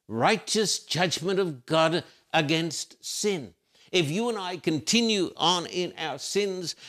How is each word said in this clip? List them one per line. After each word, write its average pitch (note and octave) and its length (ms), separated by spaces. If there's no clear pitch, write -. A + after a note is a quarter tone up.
righteous F3+ 720
judgment F3+ 600
of D#3+ 260
God D#3+ 380
against D#3+ 720
sin. E3+ 520
If D#3+ 200
you A3+ 180
and A3 80
I F#3 200
continue G3 800
on E3+ 300
in F3+ 320
our C#3+ 220
sins, F#3 560